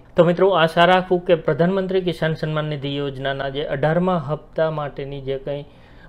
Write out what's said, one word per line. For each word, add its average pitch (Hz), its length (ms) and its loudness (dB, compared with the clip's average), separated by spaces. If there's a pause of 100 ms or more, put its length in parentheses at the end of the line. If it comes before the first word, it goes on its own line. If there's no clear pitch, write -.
(160)
તો 175 80 8
મિત્રો 175 260 4
આશા 170 360 4
રાખું 180 400 4
કે 175 100 4
પ્રધાનમંત્રી 180 680 0
કિસાન 160 320 -2
સન્માન 156 320 -4
નિધિ 143 300 -6
યોજનાના 139 540 -6
જે 139 140 -6
અઢારમા 165 540 0
હપ્તા 156 540 -4
માટેની 143 500 -8
જે 135 160 -4
કંઈ 143 280 -8 (440)